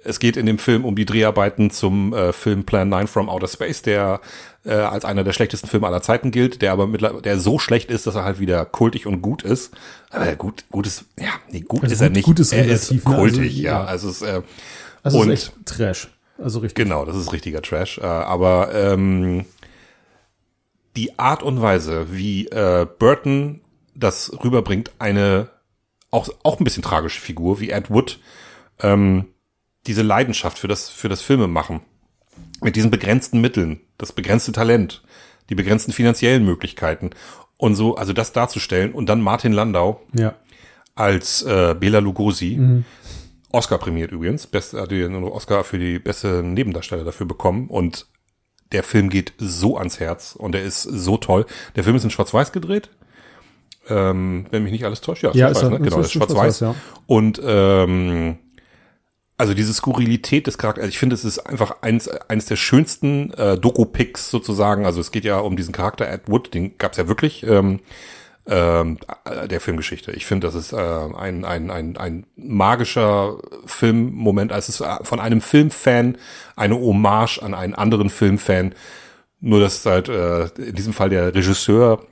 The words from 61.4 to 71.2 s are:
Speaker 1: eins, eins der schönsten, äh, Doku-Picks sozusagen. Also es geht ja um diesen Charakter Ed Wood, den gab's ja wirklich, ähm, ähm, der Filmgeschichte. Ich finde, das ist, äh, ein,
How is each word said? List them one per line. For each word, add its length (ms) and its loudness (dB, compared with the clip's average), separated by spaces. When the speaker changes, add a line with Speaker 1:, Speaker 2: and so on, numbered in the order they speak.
Speaker 1:
eins, 260 0
eins 380 -6
der 120 -2
schönsten, 760 0
äh, 240 2
Doku-Picks 720 0
sozusagen. 540 0
Also 160 0
es 100 -8
geht 140 -6
ja 140 0
um 180 -2
diesen 160 -6
Charakter 340 -4
Ed 220 -8
Wood, 240 0
den 240 -4
gab's 200 -4
ja 120 -2
wirklich, 340 -2
ähm, 360 4
ähm, 500 2
der 120 -6
Filmgeschichte. 520 -8
Ich 120 -10
finde, 220 -2
das 80 -6
ist, 180 -8
äh, 40 -6
ein, 680 -6